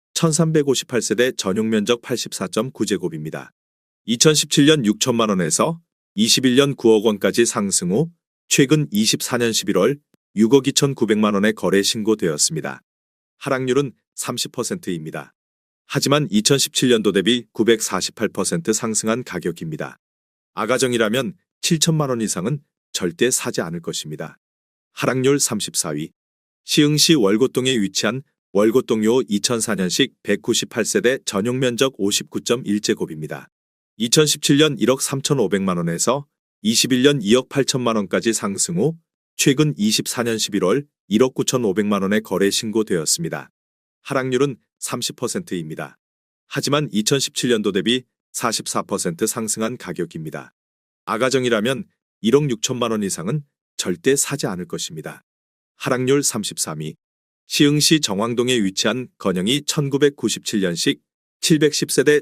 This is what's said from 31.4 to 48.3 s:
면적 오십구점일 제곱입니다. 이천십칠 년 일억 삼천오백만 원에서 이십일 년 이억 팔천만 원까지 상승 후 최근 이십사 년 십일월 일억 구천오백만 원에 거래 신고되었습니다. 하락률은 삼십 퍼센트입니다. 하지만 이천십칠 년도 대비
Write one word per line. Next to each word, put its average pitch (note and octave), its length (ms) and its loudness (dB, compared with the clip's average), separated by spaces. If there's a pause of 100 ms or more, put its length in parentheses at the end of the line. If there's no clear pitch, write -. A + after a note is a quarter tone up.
면적 C3 400 0
오십구점일 G#2 840 -2
제곱입니다. D2+ 680 -6 (480)
이천십칠 C#3+ 600 2
년 D3 200 2
일억 A#2 220 2
삼천오백만 G2 800 -2
원에서 F2 480 -2 (340)
이십일 B2+ 420 0
년 C#3+ 200 4
이억 A#2 260 2
팔천만 A#2+ 480 -2
원까지 G#2 380 0
상승 G2 420 -4
후 D3 220 0 (380)
최근 D3 420 2
이십사 G#2+ 460 0
년 A#2 120 -2
십일월 G#2 500 0 (220)
일억 A#2+ 260 4
구천오백만 G#2 680 0
원에 G2+ 180 0
거래 G2 300 0
신고되었습니다. E2+ 1000 -2 (520)
하락률은 C3 540 -2 (220)
삼십 - 380 -8
퍼센트입니다. E2 840 -8 (500)
하지만 C#3 420 -2
이천십칠 B2 600 0
년도 G#2+ 220 0
대비 G#2+ 300 0 (300)